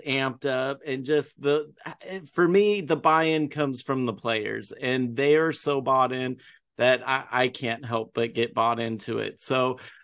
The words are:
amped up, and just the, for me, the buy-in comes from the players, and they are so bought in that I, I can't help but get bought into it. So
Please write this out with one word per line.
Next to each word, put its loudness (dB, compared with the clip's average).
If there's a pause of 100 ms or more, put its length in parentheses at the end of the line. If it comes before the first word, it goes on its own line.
amped -2
up, -2
and -6
just -2
the, 0 (600)
for 4
me, 4
the 0
buy-in 4
comes -2
from -2
the -2
players, -4
and -4
they 4
are 2
so -2
bought 2
in -4 (400)
that 4
I, -2
I 2
can't -6
help -4
but -2
get 0
bought 2
into -6
it. -6
So -2 (240)